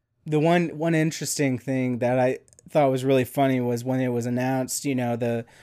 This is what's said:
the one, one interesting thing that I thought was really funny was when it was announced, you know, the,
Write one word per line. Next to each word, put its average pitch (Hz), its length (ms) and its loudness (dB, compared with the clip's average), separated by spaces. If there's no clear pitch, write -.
the 151 140 2
one, 165 380 2
one 165 180 0
interesting 151 640 0
thing 127 420 -2
that 123 180 2
I 127 220 2
thought 143 220 2
was 131 140 -2
really 135 200 4
funny 131 360 0
was 120 240 -2
when 131 160 -2
it 127 80 0
was 120 180 -2
announced, 127 580 -2
you 139 120 -2
know, 120 180 -2
the, 117 320 -4